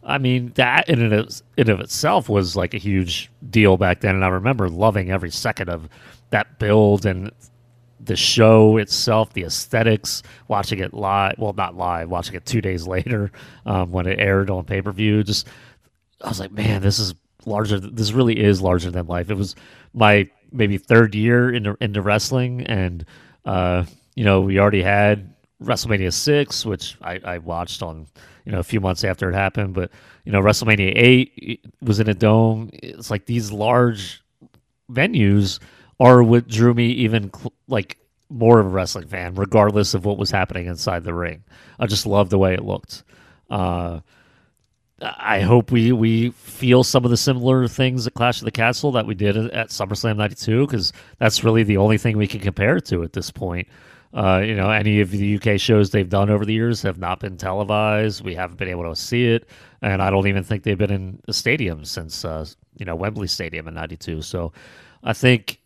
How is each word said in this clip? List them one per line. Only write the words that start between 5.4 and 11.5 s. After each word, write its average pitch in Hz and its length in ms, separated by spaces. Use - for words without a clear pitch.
of 80 200
that - 300
build 104 480
and 95 240
the 101 160
show 110 600
itself, 110 560
the 95 100
aesthetics, 113 800
watching 101 300
it 92 160
live, 98 460
well, 104 140